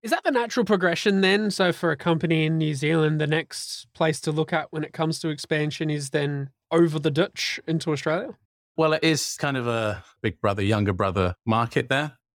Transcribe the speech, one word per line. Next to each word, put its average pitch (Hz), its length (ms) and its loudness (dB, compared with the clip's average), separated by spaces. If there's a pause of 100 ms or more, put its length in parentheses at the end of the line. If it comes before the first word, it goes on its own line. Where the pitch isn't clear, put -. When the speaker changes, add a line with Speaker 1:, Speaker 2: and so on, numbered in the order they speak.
Speaker 1:
Is 226 80 -10
that 339 140 0
the 330 80 2
natural 240 340 0
progression 190 560 2
then? 202 300 2
So 180 200 2
for 165 200 0
a 143 60 -2
company 165 480 2
in 160 120 0
New 156 160 0
Zealand, 156 480 2
the 151 60 0
next - 640 -4
place 160 280 0
to 160 100 -2
look 156 220 -2
at 156 180 -2
when 156 120 -6
it - 100 -10
comes 160 260 -2
to 160 100 -4
expansion 151 640 -2
is 143 200 -6
then 143 380 -2 (220)
over 165 280 4
the 151 120 0
ditch - 560 -2
into 160 240 -2
Australia? 160 380 -2 (460)
Speaker 2:
Well, 156 180 2
it 156 100 -2
is 160 360 0
kind 139 180 -2
of 120 100 -2
a 110 360 -2 (180)
big 107 200 -4
brother, 101 200 0
younger 104 320 2
brother 92 420 0 (100)
market 117 440 0
there. 143 280 -2 (180)